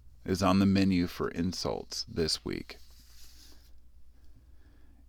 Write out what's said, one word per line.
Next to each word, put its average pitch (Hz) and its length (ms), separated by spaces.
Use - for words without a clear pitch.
is 95 180
on 95 160
the 98 60
menu 95 420
for - 220
insults - 800
this - 360
week. - 340